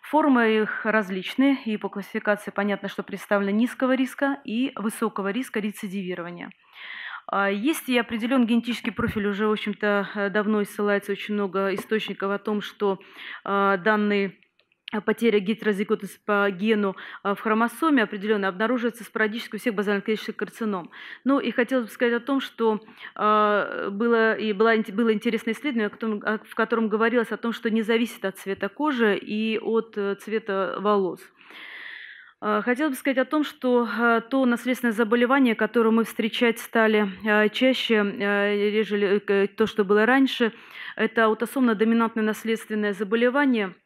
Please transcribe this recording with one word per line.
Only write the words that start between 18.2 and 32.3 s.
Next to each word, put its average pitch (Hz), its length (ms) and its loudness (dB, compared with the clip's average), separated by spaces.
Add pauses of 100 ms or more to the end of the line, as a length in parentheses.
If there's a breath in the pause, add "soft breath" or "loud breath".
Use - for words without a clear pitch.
обнаруживается 220 540 -2
спорадически 220 540 -4
у - 20 -8
всех 220 160 -2
базально-клеточных 202 640 -2
карцином. 196 560 -6 (320 loud breath)
Ну 277 160 4
и 233 100 -2
хотелось 240 360 0
бы - 40 -16
сказать 240 240 0
о 233 100 -4
том, 269 160 0
что, 220 400 -2 (360 loud breath)
э, 208 720 2
было 226 440 2
и 214 180 -2
была 220 240 4
инте-, 220 160 -2
было 226 200 2
интересное 220 420 -2
исследование, 220 340 -4
о - 20 -4
котором, 214 340 -6
о, 214 140 -2
в - 160 -16
котором 226 340 0
говорилось 220 440 0
о 208 40 -6
том, 233 160 -4
что - 160 -6
не 220 140 2
зависит 226 420 -2
от 190 140 -6
цвета 196 300 -6
кожи 233 520 0
и 220 380 -4
от, 226 400 -2
э, 202 160 -4
цвета 202 640 -4
волос. 196 420 0 (1200 loud breath)